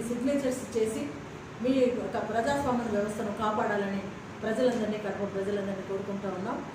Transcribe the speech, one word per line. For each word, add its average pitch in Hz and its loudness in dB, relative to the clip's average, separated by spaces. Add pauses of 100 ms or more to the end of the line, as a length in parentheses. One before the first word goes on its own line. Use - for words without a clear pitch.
సిగ్నేచర్స్ 262 2 (140)
చేసి 220 2 (600)
మీ 262 4
యొక్క 226 2 (140)
ప్రజాస్వామ్య 240 2
వ్యవస్థను 208 0
కాపాడాలని 208 2 (420)
ప్రజలందరినీ, 214 2
కడప 190 -2
ప్రజలందరినీ 196 -2
కోరుకుంటా 196 -2
ఉన్నాం. 226 -2 (180)